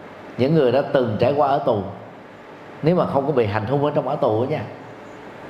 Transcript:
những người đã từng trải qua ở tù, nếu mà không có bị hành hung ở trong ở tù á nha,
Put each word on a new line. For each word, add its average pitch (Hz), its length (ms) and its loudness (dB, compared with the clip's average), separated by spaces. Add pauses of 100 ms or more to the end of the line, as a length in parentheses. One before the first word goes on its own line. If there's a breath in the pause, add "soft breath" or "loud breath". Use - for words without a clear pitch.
(380)
những 135 160 4
người 135 180 6
đã 135 100 4 (100)
từng 117 280 2
trải 117 120 4
qua 143 160 2
ở 139 100 2
tù, 107 240 2 (1000)
nếu 170 140 4
mà 151 100 2
không 135 200 0
có 151 60 0
bị 120 140 4
hành 107 200 0
hung 139 180 2
ở 147 100 2
trong 135 140 0
ở 147 80 -2
tù 113 240 2
á 127 80 0
nha, 151 120 -4 (880)